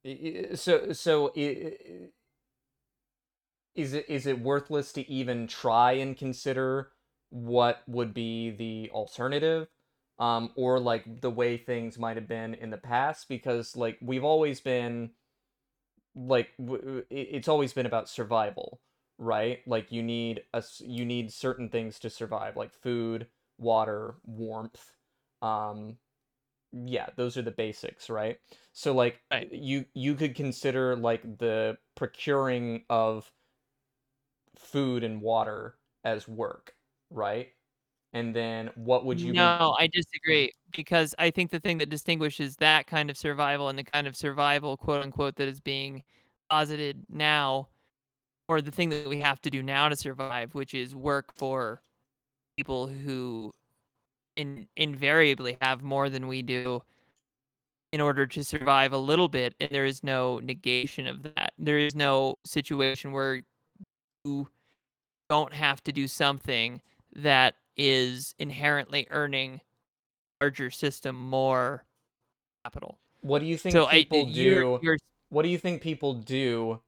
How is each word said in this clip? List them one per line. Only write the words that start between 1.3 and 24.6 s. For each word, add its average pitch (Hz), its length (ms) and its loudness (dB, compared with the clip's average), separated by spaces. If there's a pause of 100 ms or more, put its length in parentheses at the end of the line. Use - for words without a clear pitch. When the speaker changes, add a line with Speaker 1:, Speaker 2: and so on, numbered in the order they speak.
Speaker 1:
i-, 156 40 -4
i-, 147 380 -4 (280)
i- - 60 -20 (1600)
is 135 180 -2
it, 147 160 -4
is 139 180 -2
it 131 120 0
worthless 139 540 -2
to 135 160 -8
even 123 380 -4
try 120 460 4
and 135 240 -2
consider 131 760 -2 (380)
what 120 580 2
would 117 260 -2
be 113 380 -4
the 110 400 -8
alternative, 147 760 -2 (520)
um, 117 360 0
or, 127 240 2
like, 117 420 -2
the 127 100 0
way 120 260 0
things 117 400 -6
might 113 180 -4
have 110 120 -8
been 113 260 -6
in 113 160 -12
the 107 80 -8
past? 123 500 -2
Because, 120 480 -4
like, 117 260 -2
we've 127 220 -2
always 151 380 4
been, 120 520 -2 (1000)
like, 127 420 0
w-, 127 240 -6
w-, 131 300 -8
i-, 123 40 -10
it's 139 320 -6
always 147 260 2
been 127 120 -2
about 113 240 -2
survival, 107 720 -2 (360)
right? 113 500 -2
Like, 113 240 -2
you 117 120 -4
need 117 400 -4 (100)
a - 40 -4
s-, - 280 -10
you 120 200 -6
need 120 260 -4
certain 123 380 -6
things 113 300 -4
to 117 100 -10
survive, 107 460 -8
like 110 180 -8
food, 117 540 -4 (300)
water, 110 680 0
warmth, 110 680 -12 (480)